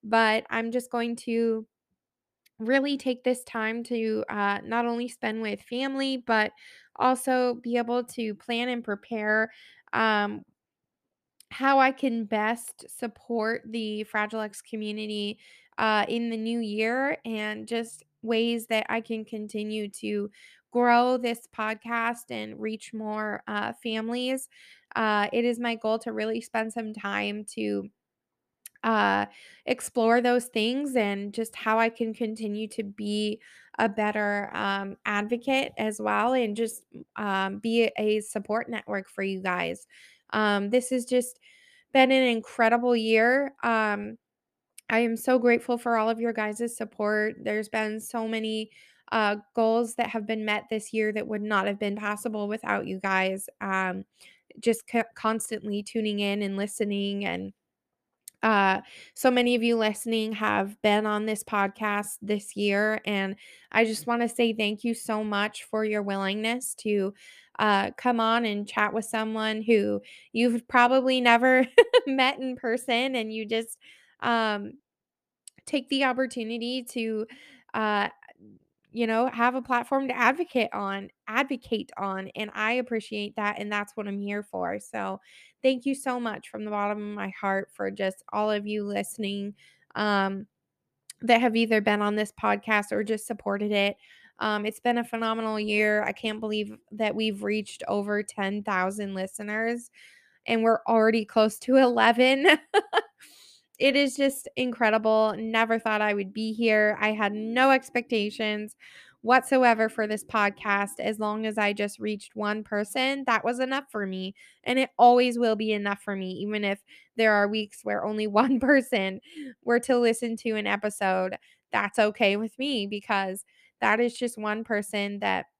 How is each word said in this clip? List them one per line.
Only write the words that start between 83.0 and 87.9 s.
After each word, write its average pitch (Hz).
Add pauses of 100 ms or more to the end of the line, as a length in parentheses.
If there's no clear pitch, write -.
that, 208
and 208
that's 208
what 208
I'm 202
here 202
for. 190
So 196 (420)
thank 262
you 277
so 262
much 233
from 214
the 214
bottom 208
of 208
my 196
heart 196
for 196